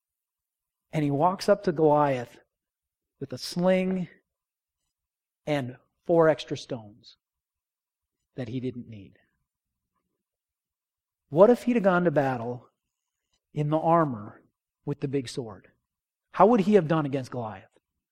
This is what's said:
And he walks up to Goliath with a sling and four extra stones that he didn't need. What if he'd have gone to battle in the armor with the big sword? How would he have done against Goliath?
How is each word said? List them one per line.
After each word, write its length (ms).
And 120
he 80
walks 380
up 160
to 60
Goliath 680
with 140
a 40
sling 720
and 300
four 240
extra 280
stones 600
that 120
he 120
didn't 300
need. 240
What 200
if 140
he'd 120
have 80
gone 220
to 60
battle 560
in 160
the 80
armor 640
with 160
the 60
big 220
sword? 380
How 160
would 140
he 140
have 120
done 180
against 260
Goliath? 340